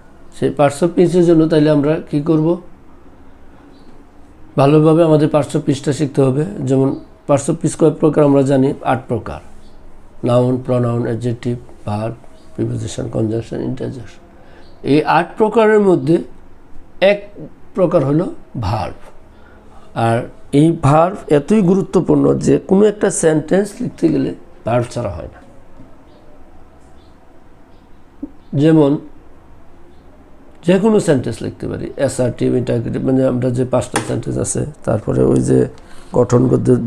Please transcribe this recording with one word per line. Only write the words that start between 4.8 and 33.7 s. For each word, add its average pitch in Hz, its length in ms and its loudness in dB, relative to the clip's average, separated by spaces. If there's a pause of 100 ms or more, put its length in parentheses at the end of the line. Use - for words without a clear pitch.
আমাদের 151 260 4
parts 143 200 0
of 156 80 0
speech-টা 143 300 -2
শিখতে 131 300 -2
হবে। 135 220 2 (240)
যেমন 135 320 0 (280)
parts 139 200 0
of 156 80 0
speech - 240 -4
কয় 160 220 4
প্রকার 156 220 2
আমরা 139 180 4
জানি? 135 260 2 (140)
আট 127 260 -2
প্রকার। 82 320 -8 (840)
নাউন, 123 300 2 (120)
প্রোনাউন, 120 360 0
অ্যাডজেক্টিভ, 120 540 -4 (300)
ভার্ব, 107 280 -6 (400)
প্রিপোজিশন, 117 540 -6
কনজাংশন, 117 520 -4
ইন্টারজেকশন। 123 600 -10 (600)
এই 147 220 2
আট 160 320 0
প্রকারের 214 440 4
মধ্যে 165 360 2 (840)
এক 202 320 2 (420)
প্রকার 175 300 2
হলো 156 300 0 (260)
ভার্ব। 107 340 -4 (1000)
আর 117 240 0 (420)
এই 160 80 6 (140)
ভার্ব 165 340 4 (120)
এতই 160 340 2
গুরুত্বপূর্ণ 160 760 2
যে 139 160 2 (160)
কোনো 196 220 4
একটা 208 180 -2
সেন্টেন্স 165 580 0 (120)
লিখতে - 280 -2
গেলে 143 260 -2 (300)
ভার্ব 117 260 0
ছাড়া 117 260 -6
হয় - 180 -12
না। - 60 -20 (3250)
যেমন 151 380 4 (1700)
যে 185 120 4
কোনো 214 220 4
সেন্টেন্স 123 420 -2
লিখতে 110 260 -8
পারি, - 180 -8 (100)
অ্যাসার্টিভ, 127 580 -2
ইন্টারগেটিভ, 120 500 -2
মানে 131 280 2
আমরা 127 180 -2
যে 123 140 0
পাঁচটা - 340 -2 (100)